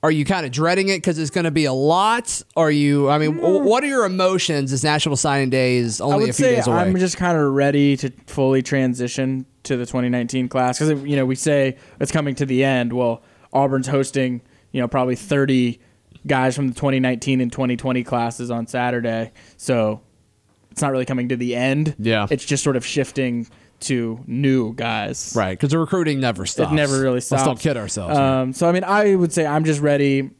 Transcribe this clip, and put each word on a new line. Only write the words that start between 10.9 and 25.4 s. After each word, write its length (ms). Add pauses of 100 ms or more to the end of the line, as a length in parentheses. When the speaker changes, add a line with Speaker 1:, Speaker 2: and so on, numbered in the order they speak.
Speaker 2:
know, 100
we 100
say 420 (240)
it's 100
coming 240
to 100
the 200
end. 260
Well, 300 (320)
Auburn's 340
hosting, 540 (320)
you 80
know, 80
probably 260
thirty 640 (480)
guys 260
from 140
the 60
twenty 260
nineteen 400
and 100
twenty 280
twenty 260
classes 480
on 160
Saturday. 640 (240)
So 460 (680)
it's 120
not 100
really 140
coming 240
to 80
the 180
end. 420
Speaker 1:
Yeah. 320
Speaker 2:
It's 140
just 180
sort 140
of 100
shifting 640 (340)
to 460
new 480
guys. 600
Speaker 1:
Right, 240